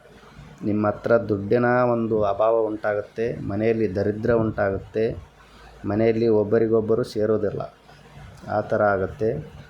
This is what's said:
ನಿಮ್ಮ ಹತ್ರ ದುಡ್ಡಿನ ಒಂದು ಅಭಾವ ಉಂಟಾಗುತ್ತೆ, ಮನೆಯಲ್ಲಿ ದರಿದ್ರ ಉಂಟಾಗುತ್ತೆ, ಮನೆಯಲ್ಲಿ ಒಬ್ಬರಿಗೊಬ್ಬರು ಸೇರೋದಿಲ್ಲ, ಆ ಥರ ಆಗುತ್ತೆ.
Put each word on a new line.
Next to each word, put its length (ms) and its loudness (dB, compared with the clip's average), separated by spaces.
ನಿಮ್ಮ 220 0
ಹತ್ರ 300 2
ದುಡ್ಡಿನ 480 0
ಒಂದು 580 2
ಅಭಾವ 380 2
ಉಂಟಾಗುತ್ತೆ, 800 -4
ಮನೆಯಲ್ಲಿ 540 0
ದರಿದ್ರ 400 0
ಉಂಟಾಗುತ್ತೆ, 800 -2
ಮನೆಯಲ್ಲಿ 440 2
ಒಬ್ಬರಿಗೊಬ್ಬರು 720 2
ಸೇರೋದಿಲ್ಲ, 720 -2
ಆ 120 0
ಥರ 220 0
ಆಗುತ್ತೆ. 500 0